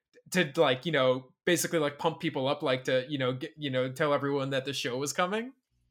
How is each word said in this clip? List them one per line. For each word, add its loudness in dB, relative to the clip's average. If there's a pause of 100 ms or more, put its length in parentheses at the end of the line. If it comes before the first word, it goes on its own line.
(320)
to, 0
like, 4
you -2
know, 2 (140)
basically, 2
like, 0
pump -2
people -2
up, 0
like, 0
to, 2
you -4
know, 0
get, -8
you -6
know, 0
tell 0
everyone 0
that -2
the -6
show -4
was -4
coming. -2 (380)